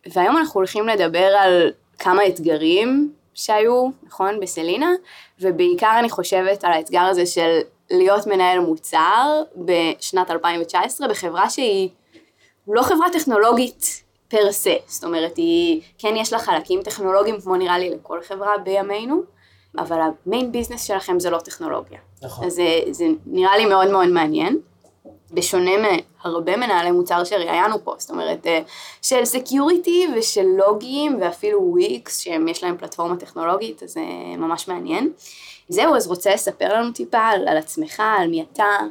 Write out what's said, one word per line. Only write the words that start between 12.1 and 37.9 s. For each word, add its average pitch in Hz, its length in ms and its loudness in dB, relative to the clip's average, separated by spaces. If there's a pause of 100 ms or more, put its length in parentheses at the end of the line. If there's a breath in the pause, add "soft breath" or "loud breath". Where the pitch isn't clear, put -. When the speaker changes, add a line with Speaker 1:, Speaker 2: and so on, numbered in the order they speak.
Speaker 1:
לא 240 140 2
חברה 339 300 2
טכנולוגית 247 880 0 (260)
פר 208 240 2
סה, 202 220 0 (120)
זאת - 180 -12
אומרת, 165 320 -4
היא, 170 440 2 (180 loud breath)
כן 214 180 -2
יש 220 160 -4
לה 226 60 -2
חלקים 185 440 -2
טכנולוגיים, 202 580 0
כמו 185 160 -2
נראה 180 220 0
לי 180 120 -2
לכל - 320 -10
חברה 202 360 -4
בימינו, 202 640 -2 (560 soft breath)
אבל 165 200 -4 (280)
המיין 240 260 -2
ביזנס 240 320 -6
שלכם 190 360 -2
זה 175 100 -2
לא 165 80 -2
טכנולוגיה. - 600 -10 (240)
Speaker 2:
נכון. 127 240 -10
Speaker 1:
אז 175 60 -4
זה, 170 280 2 (100)
זה 170 140 -4 (220)
נראה 185 300 2
לי 220 100 4
מאוד 190 240 4
מאוד 185 180 2
מעניין, 165 520 0 (720)
בשונה 180 440 0
מהרבה 180 800 -2
מנהלי 185 340 0
מוצר 175 340 2
שראיינו 180 600 0
פה, - 140 -6
זאת - 120 -12
אומרת, 170 360 -6
אה, 165 140 2 (420 loud breath)
של 247 220 2
סקיוריטי 311 840 2 (100)
ושל 220 260 0
לוגים 220 800 2
ואפילו 202 420 -2
וויקס, 175 560 0
שהם, 165 300 -4
יש 170 160 -6
להם 175 120 -4
פלטפורמה 170 400 -6
טכנולוגית, 185 640 -6
אז 180 100 -18
זה 165 80 -8 (380)
ממש 165 300 -6
מעניין. 185 440 -4 (560 loud breath)
זהו, 254 260 2
אז - 120 0
רוצה 180 280 0
לספר 202 400 -2
לנו 233 180 -2
טיפה - 260 -4
על, 220 300 2
על 156 80 2
עצמך, 156 460 -6 (160)